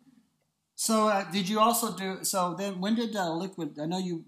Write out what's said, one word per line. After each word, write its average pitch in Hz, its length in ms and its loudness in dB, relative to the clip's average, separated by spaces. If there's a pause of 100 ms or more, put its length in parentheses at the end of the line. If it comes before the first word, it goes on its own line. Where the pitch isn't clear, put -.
(760)
So, 220 320 4
uh, 196 220 0
did 185 180 0
you 214 100 0
also 226 380 4
do, 190 280 -4
so 180 320 0
then 196 240 -4
when 208 140 2
did, 220 220 -2
uh, 170 180 0
Liquid, 165 460 -6
I 151 60 -4
know 180 120 -2
you 175 300 -4